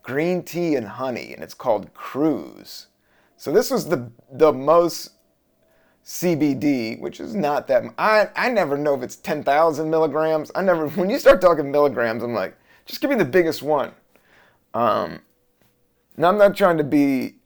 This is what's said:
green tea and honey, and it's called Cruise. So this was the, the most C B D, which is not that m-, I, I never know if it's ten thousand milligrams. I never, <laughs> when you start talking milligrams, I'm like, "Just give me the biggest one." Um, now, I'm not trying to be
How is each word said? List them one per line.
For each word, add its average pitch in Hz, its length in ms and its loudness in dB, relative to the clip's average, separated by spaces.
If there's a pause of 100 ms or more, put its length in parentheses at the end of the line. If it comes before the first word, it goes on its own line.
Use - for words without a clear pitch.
green 170 400 -4
tea 170 320 -4
and 120 120 -2
honey, 98 460 -8
and - 100 -14
it's 85 120 -16
called 104 400 -4
Cruise. 87 920 -4 (500)
So - 140 -8
this 240 180 2
was 247 180 -2
the, 123 220 -4 (200)
the 143 220 4
most 156 580 2 (920)
C - 320 -2
B 147 180 2
D, 127 440 -2
which - 220 -10
is - 160 -12
not 143 340 -2
that 120 160 2
m-, 117 120 -14
I, 208 400 2
I 214 140 -2
never 175 260 0
know 147 180 0
if 127 80 -4
it's 120 140 -12
ten 151 260 -6
thousand 156 480 2
milligrams. 160 640 0
I - 60 -4
never, 170 280 2
<laughs> - 20 -6
when 185 180 -2
you 262 100 -2
start - 220 6
talking 156 300 2
milligrams, 120 520 0
I'm 120 120 -6
like, - 220 -4 (280)
"Just - 160 -14
give 294 80 -2
me 277 80 2
the 202 80 2
biggest 160 380 0
one." 139 300 -2 (840)
Um, 104 480 0 (960)
now, 160 100 2
I'm 202 100 2
not 202 180 6
trying 180 200 4
to 156 80 0
be 135 600 0